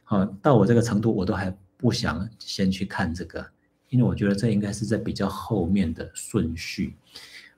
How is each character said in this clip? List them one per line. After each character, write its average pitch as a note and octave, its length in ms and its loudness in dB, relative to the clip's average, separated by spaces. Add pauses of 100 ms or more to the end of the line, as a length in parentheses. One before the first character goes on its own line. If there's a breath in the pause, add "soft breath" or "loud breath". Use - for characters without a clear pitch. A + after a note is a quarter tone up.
啊， G2+ 220 2 (140)
到 C#3+ 160 6
我 G2 80 6
这 A#2 100 6
个 A#2 60 6
程 G#2+ 220 2
度， A2+ 120 2
我 G2 80 0
都 F#2+ 120 0
还 F#2 200 -4 (220)
不 A#2+ 160 2
想 E2+ 340 -2 (120)
先 - 320 -2
去 F#2+ 160 -4
看 E2 280 -4
这 - 120 -8
个， D#2 200 -12 (440)
因 B2+ 100 4
为 - 40 6
我 F2+ 100 2
觉 G2+ 120 0
得 G2+ 80 2
这 A#2 160 0
应 G2+ 80 2
该 G2+ 140 -2
是 G#2 140 -4
在 G#2+ 100 0
比 - 160 -4
较 G2 160 -2
后 F#2+ 380 -2
面 F2+ 260 2
的 - 220 -10
顺 E2 420 -4
序。 - 400 -8 (600 loud breath)